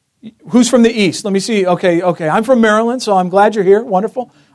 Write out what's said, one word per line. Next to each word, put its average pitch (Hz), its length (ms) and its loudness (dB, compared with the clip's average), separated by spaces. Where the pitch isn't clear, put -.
Who's 240 200 2
from 240 120 4
the 233 100 4
East? 202 320 -2
Let 196 80 -6
me 196 80 -2
see. 196 260 -2
Okay, 175 340 0
okay. 175 280 -2
I'm 202 160 -2
from 240 160 2
Maryland, 226 420 0
so 202 140 0
I'm 180 120 0
glad 202 260 2
you're 202 100 -2
here. 196 180 2
Wonderful. 226 500 -4